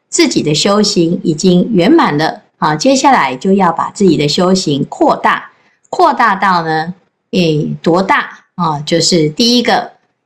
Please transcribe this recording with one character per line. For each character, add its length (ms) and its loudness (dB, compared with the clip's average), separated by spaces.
自 180 2
己 140 -2
的 120 -2
修 280 0
行 420 0
已 80 0
经 400 2
圆 180 2
满 280 2
了 240 -4
啊， 180 0
接 180 2
下 160 2
来 240 2
就 200 0
要 180 2
把 200 -6
自 120 -2
己 140 4
的 100 0
修 240 0
行 320 -2
扩 320 0
大， 340 -4
扩 240 2
大 220 0
到 280 0
呢， 320 -4
诶， 500 0
多 220 2
大 420 -4
啊？ 240 -4
就 200 -2
是 300 0
第 280 0
一 40 0
个 300 -2